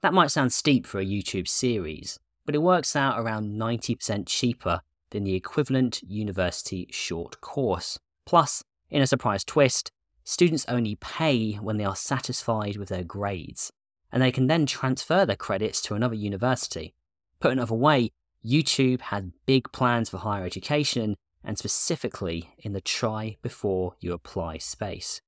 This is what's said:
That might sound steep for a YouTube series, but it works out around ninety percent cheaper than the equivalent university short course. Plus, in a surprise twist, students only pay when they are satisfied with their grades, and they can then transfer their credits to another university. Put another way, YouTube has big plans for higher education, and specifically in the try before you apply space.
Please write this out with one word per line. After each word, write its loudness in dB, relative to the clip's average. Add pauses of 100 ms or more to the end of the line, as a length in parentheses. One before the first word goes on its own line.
That 2
might 6
sound 2
steep 4
for -4
a 0
YouTube -2
series, -2 (260)
but -2
it 2
works 2
out 2
around -4
ninety -2
percent -4
cheaper 0 (300)
than -4
the 0
equivalent 0
university -4
short -6
course. -2 (300)
Plus, 4 (260)
in 2
a 4
surprise 2
twist, 4 (340)
students 4
only 0
pay 0
when -4
they 0
are 0
satisfied -2
with -8
their -4
grades, -6 (400)
and 2
they 4
can 2
then 4
transfer 0
their 0
credits -2
to -6
another 0
university. -2 (460)
Put 4
another 0
way, 4 (320)
YouTube 2
has -4 (200)
big 4
plans 2
for -8
higher -4
education, -2 (280)
and -6
specifically -4
in -8
the -4
try -4
before -2
you -4
apply -6
space. -8